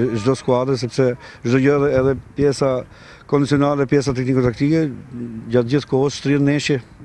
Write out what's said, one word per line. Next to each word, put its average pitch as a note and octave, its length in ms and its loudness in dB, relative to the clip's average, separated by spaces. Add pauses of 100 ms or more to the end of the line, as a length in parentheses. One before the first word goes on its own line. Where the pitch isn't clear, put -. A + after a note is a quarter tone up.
(160)
çdo A#2+ 240 0
skuadre, C3 400 0
sepse B2 320 0 (320)
çdo C3 180 2
gjë C#3+ 160 4
edhe, C#3 220 0
edhe C3 180 2 (200)
pjesa C#3 360 0 (580)
kondicionale, C#3+ 560 2
pjesa C#3 280 0
tekniko-taktike, C3 720 0 (640)
gjatë A#2+ 240 2
gjithë - 160 -4
kohës C3+ 280 0
shtrihen C#3+ 280 0
ndeshje C#3+ 340 0 (240)